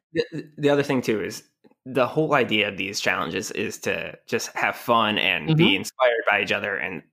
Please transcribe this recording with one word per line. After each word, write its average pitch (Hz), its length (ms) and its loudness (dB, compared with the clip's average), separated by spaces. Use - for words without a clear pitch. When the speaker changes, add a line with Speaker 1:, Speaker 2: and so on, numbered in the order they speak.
Speaker 1:
the, - 460 -6
the 143 100 2
other 143 140 4
thing 135 180 0
too 107 240 0
is 107 180 -8
the 127 200 2
whole 151 280 0
idea 107 340 2
of 98 80 -8
these 98 240 -6
challenges 95 520 -2
is 90 260 -6
to 87 480 -6
just - 280 -4
have 110 220 -2
fun 110 420 2
and 90 380 2
be 165 80 6
Speaker 2:
Mm-hmm. 98 120 6
Speaker 1:
inspired 117 540 0
by 104 120 4
each 101 100 -2
other 101 240 -2
and 85 260 -8